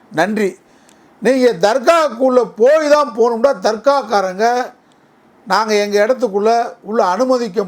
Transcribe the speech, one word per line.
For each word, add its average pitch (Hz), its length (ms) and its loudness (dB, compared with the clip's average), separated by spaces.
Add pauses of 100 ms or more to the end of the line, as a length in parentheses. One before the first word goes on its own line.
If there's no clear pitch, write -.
(180)
நன்றி. 202 320 0 (760)
நீங்க 254 220 4 (160)
தர்காக்குள்ள 254 760 0 (200)
போய் 294 340 2
தான் 285 220 0
போகணும்னா, 240 360 0 (140)
தர்காக்காரங்க 214 800 -2 (1000)
நாங்க 214 260 0 (120)
எங்க 208 200 -2
இடத்துக்குள்ள 220 460 0 (400)
உள்ள 226 100 -2 (140)
அனுமதிக்க 233 540 -2